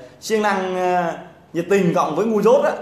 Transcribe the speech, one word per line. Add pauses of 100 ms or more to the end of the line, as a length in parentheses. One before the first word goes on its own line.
(220)
Siêng
năng,
ờ, (400)
nhiệt
tình
cộng
với
ngu
dốt
á, (100)